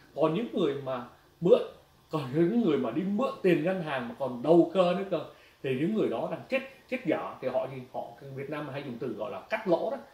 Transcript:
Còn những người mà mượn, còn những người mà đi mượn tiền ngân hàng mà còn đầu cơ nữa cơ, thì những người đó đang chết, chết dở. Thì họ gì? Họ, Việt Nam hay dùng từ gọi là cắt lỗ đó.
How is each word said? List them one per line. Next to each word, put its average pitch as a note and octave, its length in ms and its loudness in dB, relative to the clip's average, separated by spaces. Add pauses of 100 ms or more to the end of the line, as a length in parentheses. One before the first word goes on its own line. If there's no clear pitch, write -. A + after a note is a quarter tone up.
(140)
Còn D#3 200 2
những A3+ 180 -2
người C#3+ 320 0
mà B2+ 200 -4 (360)
mượn, G#3+ 200 6 (500)
còn D3+ 120 -2 (120)
những F3 260 4
người D#3 180 4
mà A#2+ 120 0
đi C#3+ 120 -2
mượn G#3 280 0 (120)
tiền E3 220 4
ngân F#3 180 -2
hàng C3 260 -4
mà A#2+ 100 -12
còn B2 240 -6
đầu E3 320 8
cơ F3+ 240 4
nữa G3 120 -4
cơ, D#3 140 -2 (380)
thì C3 180 -2
những F#3+ 140 0
người F3+ 140 2
đó - 220 -2
đang E3+ 180 -8
chết, C4 140 0 (260)
chết B3+ 180 -6
dở. - 340 -2
Thì B2+ 80 -6
họ C3 260 -2
gì? B2+ 80 -10 (100)
Họ, - 100 -6 (320)
Việt C#3 160 -8
Nam D3+ 180 -6
hay C3+ 140 -8
dùng A#2 160 -10
từ B2+ 140 -4
gọi G#2 180 -6
là G2 100 -8
cắt A3 280 -6
lỗ E3 220 2
đó. C#4 60 -2 (180)